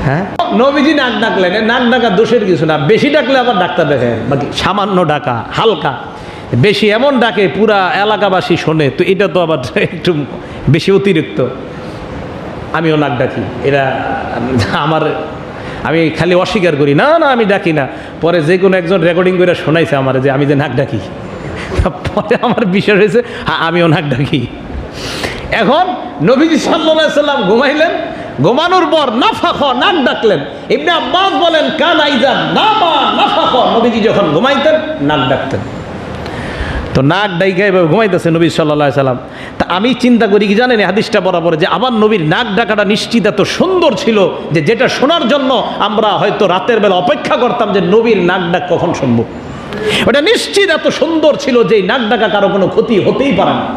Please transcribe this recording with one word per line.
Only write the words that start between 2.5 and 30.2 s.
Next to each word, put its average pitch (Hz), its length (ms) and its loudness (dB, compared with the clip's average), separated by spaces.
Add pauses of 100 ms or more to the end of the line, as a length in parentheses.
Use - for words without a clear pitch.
না, 156 120 2
বেশি 214 320 2
ডাকলে 269 300 2
আবার 240 200 0
ডাক্তার 170 280 0
দেখে, 123 280 0 (140)
বাকি 131 240 -2
সামান্য 190 540 0
ডাকা, 131 360 -2 (100)
হালকা। 170 400 0 (640)
বেশি 202 340 2
এমন 247 300 2
ডাকে 214 360 2
পুরা 196 360 2 (100)
এলাকাবাসী 190 560 0
শোনে, 156 320 0
তো 175 140 -2
এটা 196 240 0
তো 170 140 0
আবার 160 160 0 (100)
<laughs> - 80 -8
একটু 180 380 -2 (560)
বেশি 160 220 2
অতিরিক্ত। 190 540 0 (1300)
আমিও 160 220 0
নাক 139 240 0
ডাকি, 123 220 -2 (220)
এরা 135 360 0 (760)
আমার, 156 280 0 (840)
আমি 156 260 2
খালি 170 260 0
অস্বীকার 175 400 0
করি, 143 200 2
"না, 285 240 4
না, 311 80 2
আমি 240 180 2
ডাকি 185 280 0
না।" 143 140 0 (340)
পরে 170 200 2
যে 170 160 2
কোনো 185 200 2
একজন 180 240 0
রেকর্ডিং 180 360 2
করে 180 180 2
শোনাইছে 156 400 0
আমার 135 260 0
যে 139 100 2
আমি 139 140 0
যে 143 100 2
নাক 139 200 -2
ডাকি। 127 240 -2 (1160)
পরে 233 260 0
আমার 233 240 0
বিশ্বাস 196 320 0
হয়েছে, 208 260 2 (220)
"হ্যাঁ, 160 220 -2
আমিও 170 200 2
নাক 180 220 2
ডাকি।" 120 380 -2 (1040)
এখন 311 440 0 (280)
নবীজি 269 340 2
সাল্লাল্লাহু 320 420 0
আলাইহি 302 160 0
সাল্লাম 277 340 0
ঘুমাইলেন, 285 420 2 (500)
ঘুমানোর 339 500 2
পর 294 200 2
নাফাখ, 285 520 0
নাক 285 420 0
ডাকলেন। 196 340 2 (300)